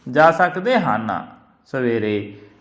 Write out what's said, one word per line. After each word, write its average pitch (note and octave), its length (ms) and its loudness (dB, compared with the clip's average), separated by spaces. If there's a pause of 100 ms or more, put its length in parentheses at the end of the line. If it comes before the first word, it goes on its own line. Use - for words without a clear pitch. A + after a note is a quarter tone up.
(100)
ਜਾ D#3 200 6
ਸਕਦੇ F#3 480 0
ਹਨ। A2 480 -4 (400)
ਸਵੇਰੇ G#2+ 760 -4 (200)